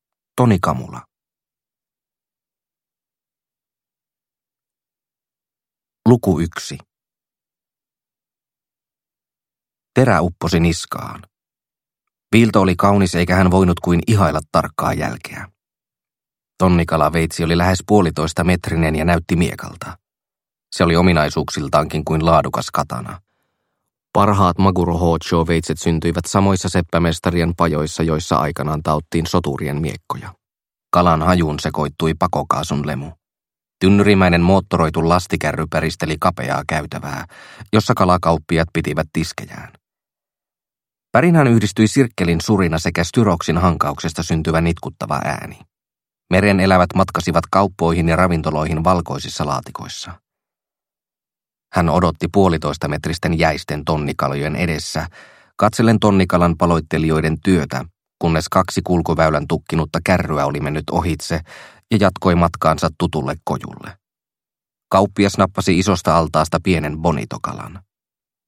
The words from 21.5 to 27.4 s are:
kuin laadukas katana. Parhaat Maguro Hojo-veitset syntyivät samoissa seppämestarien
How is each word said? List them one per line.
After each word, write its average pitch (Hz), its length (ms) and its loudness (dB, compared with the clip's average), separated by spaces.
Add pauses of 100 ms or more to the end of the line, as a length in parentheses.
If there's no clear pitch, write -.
kuin 80 200 -2
laadukas 78 480 2
katana. 62 480 -6 (920)
Parhaat 101 440 2
Maguro 90 400 2
Hojo-veitset 82 840 0
syntyivät 82 480 -2
samoissa 98 420 0
seppämestarien 85 840 0